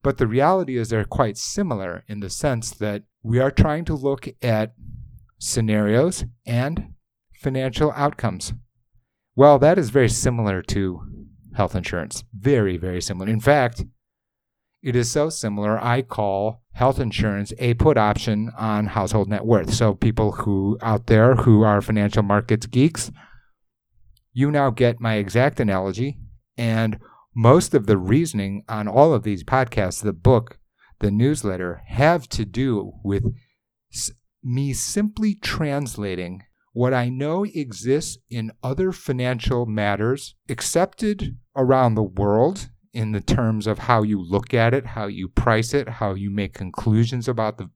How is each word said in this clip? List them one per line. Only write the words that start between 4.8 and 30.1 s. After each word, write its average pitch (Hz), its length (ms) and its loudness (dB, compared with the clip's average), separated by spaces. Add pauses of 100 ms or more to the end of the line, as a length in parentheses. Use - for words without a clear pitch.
scenarios 110 880 0 (220)
and 127 480 -4 (400)
financial 131 600 -2
outcomes. 123 600 -4 (840)
Well, 139 220 8
that 156 180 6
is 131 140 0
very 123 180 4
similar 110 540 -2
to 92 400 -4 (520)
health 98 220 -2
insurance. - 560 -8
Very, 101 460 0
very 90 240 -6
similar. 95 280 -6
In 113 100 0
fact, 135 440 2 (960)
it 123 140 -2
is 117 140 2
so 151 180 0
similar, 104 500 -2
I 120 220 0
call 104 640 -2 (160)
health 131 220 2
insurance 104 580 -2
a 120 160 0
put 131 240 4
option 107 580 0
on 107 300 0
household 101 420 0
net 104 160 -2
worth. 104 300 4
So 110 200 2
people 110 360 0
who 98 500 0
out 110 280 -2
there 113 260 6
who 110 300 6
are 104 180 4
financial 104 400 0
markets 104 440 0
geeks, 147 440 0 (1200)
you 131 200 2
now 139 180 4
get 120 300 2
my 113 140 0
exact 107 440 2
analogy. 98 600 -2 (380)
And 113 440 -2 (340)
most 123 400 4
of 120 120 4
the 104 120 4
reasoning 101 680 -2
on 107 180 -6
all 139 260 6
of 107 120 0
these 101 180 -4
podcasts, 120 640 -2
the 101 80 0